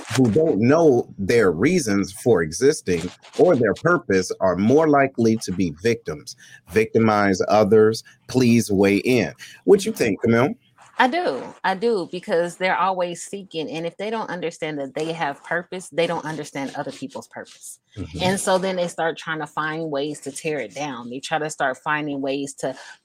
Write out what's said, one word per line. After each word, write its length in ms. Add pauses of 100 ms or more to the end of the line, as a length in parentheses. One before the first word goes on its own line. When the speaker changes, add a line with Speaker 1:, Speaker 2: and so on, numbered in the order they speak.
(140)
Speaker 1:
who 160
don't 300
know 560
their 360
reasons 600
for 300
existing 680 (280)
or 180
their 200
purpose 540 (100)
are 160
more 320
likely 500
to 140
be 180 (120)
victims? 540 (340)
Victimize 760
others. 560 (240)
Please 420
weigh 280
in." 340 (320)
What 220
you 60
think, 280
Camille? 340 (440)
Speaker 2:
I 100
do. 340 (220)
I 100
do, 380
because 460
they're 180
always 460
seeking. 480
And 160
if 100
they 140
don't 180
understand 500
that 160
they 200
have 280
purpose, 460
they 180
don't 200
understand 500
other 160
people's 360
purpose. 520 (160)
Speaker 1:
Mm-hmm. 260
Speaker 2:
And 160
so 200
then 180
they 120
start 280
trying 240
to 60
find 440
ways 300
to 100
tear 300
it 140
down. 360
They 80
try 200
to 120
start 280
finding 420
ways 360
to 200 (280)